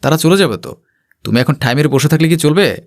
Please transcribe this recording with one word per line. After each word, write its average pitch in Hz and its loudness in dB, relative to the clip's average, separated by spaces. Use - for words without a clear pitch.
তারা 151 0
চলে 165 2
যাবে 139 0
তো, - -16
তুমি 113 0
এখন 135 2
ঠাই 123 -2
মেরে 147 0
বসে 135 0
থাকলে 160 2
কি 165 0
চলবে? 156 0